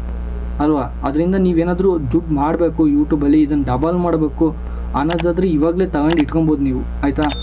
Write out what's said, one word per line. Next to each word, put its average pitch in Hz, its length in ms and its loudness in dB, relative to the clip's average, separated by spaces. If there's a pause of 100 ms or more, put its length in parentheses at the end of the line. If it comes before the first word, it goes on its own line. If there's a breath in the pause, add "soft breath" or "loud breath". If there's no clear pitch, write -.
(600)
ಅಲ್ವಾ? 147 220 2
ಅದರಿಂದ 143 520 -2
ನೀವೇನಾದ್ರೂ 180 640 2
ದುಡ್ಡು 156 360 0
ಮಾಡ್ಬೇಕು 165 540 2
YouTube-ಅಲ್ಲಿ, 147 540 2
ಇದನ್ನ 147 200 0
ಡಬಲ್ 135 340 0
ಮಾಡ್ಬೇಕು 160 580 0 (420 loud breath)
ಅನ್ನೋದಾದ್ರೆ 170 520 0
ಇವಾಗಲೇ 170 380 0
ತಗೊಂಡು 156 360 0
ಇಟ್ಕೊಬೋದು 151 400 0
ನೀವು, 131 180 -2 (220)
ಆಯ್ತಾ? - 200 0 (200)